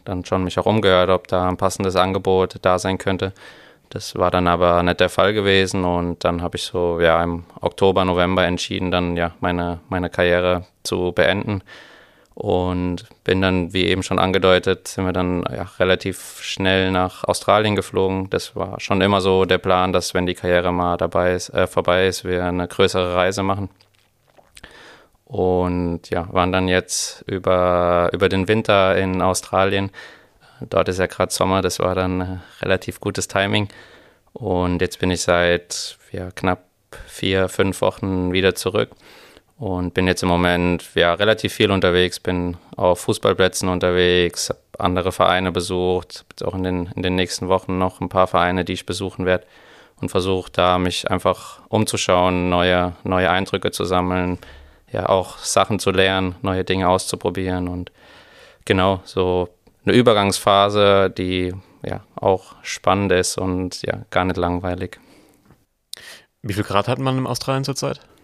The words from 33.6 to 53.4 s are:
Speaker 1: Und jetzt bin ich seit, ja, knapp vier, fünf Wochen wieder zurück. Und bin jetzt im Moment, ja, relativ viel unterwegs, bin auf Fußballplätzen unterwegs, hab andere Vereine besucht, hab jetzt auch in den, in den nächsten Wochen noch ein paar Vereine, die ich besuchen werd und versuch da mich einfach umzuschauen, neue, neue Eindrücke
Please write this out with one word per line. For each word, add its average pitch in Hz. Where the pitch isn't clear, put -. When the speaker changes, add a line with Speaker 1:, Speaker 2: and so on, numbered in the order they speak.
Speaker 1:
Und 90
jetzt 90
bin 92
ich 85
seit, -
ja, 92
knapp -
vier, 95
fünf 95
Wochen 92
wieder 92
zurück. 107
Und 90
bin 92
jetzt 92
im 92
Moment, 87
ja, 85
relativ 104
viel 101
unterwegs, 90
bin 87
auf 90
Fußballplätzen 95
unterwegs, 90
hab -
andere 90
Vereine 90
besucht, 90
hab -
jetzt -
auch -
in 92
den, 90
in 92
den 92
nächsten 90
Wochen 92
noch 92
ein 95
paar 92
Vereine, 90
die 95
ich -
besuchen 95
werd 92
und 90
versuch 92
da 90
mich 90
einfach -
umzuschauen, 90
neue, 90
neue 90
Eindrücke 92